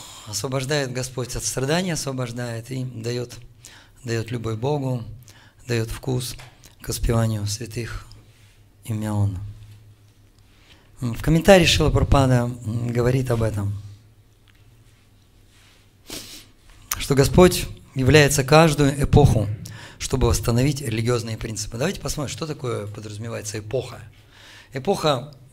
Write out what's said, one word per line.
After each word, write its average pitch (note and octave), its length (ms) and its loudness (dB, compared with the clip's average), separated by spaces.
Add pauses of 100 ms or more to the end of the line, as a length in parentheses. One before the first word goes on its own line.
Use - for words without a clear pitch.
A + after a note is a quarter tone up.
(260)
освобождает C3 680 -4
Господь B2 440 -6
от A2+ 80 -6
страдания, D#3+ 480 -2
освобождает B2 800 -6
и C3 120 -6
даёт, A#2+ 500 -8 (680)
даёт A2+ 300 -4
любовь A2+ 260 -4
Богу, C3 460 -2 (640)
даёт A2+ 200 0
вкус B2+ 460 -4 (480)
к - 60 -14
воспеванию A2+ 580 0
святых A2 580 -8 (760)
имен. G#2 560 -2 (1600)
В A#2 220 -4
комментарии E3 440 6
Шрила D3 240 2
Прабхупада, B2+ 600 4 (140)
м, A#2 240 -4
говорит B2 420 0
об A2+ 140 0
этом, G#2 360 -2 (3250)
что - 160 0
Господь D3 540 6 (280)
является C3+ 480 6
каждую C#3+ 580 6
эпоху, B2 460 6 (500)
чтобы B2 300 0
восстановить B2 540 0
религиозные A2+ 560 -2
принципы. A2+ 400 -8
Давайте E3+ 200 -2
посмотрим, - 340 -6
что - 140 -8
такое A#2 400 -6
подразумевается G#2+ 720 -10
эпоха. A2+ 420 -6 (720)
Эпоха C#3 600 -2 (180)